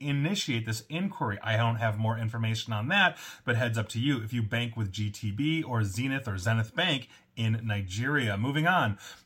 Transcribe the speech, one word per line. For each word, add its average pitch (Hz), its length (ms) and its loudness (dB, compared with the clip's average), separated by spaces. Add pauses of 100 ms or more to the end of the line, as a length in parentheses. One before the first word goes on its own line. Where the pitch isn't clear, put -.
initiate 143 640 0
this 113 240 -4
inquiry. 151 540 -2
I 110 140 0
don't 117 200 2
have 110 220 0
more 113 180 0
information 113 560 -2
on 110 160 -2
that, 185 300 4 (260)
but 117 120 2
heads 113 200 2
up 110 140 -2
to 113 80 -4
you 127 240 2
if 107 100 -6
you 120 100 0
bank 117 340 -2
with 104 160 -2
G 104 180 -2
T 104 220 -4
B 156 320 0
or 120 180 0
Zenith 127 460 -2
or 98 100 -2
Zenith 113 380 0
Bank 160 320 0 (280)
in 113 280 2
Nigeria. 107 720 0
Moving 139 300 2
on, 147 320 4 (280)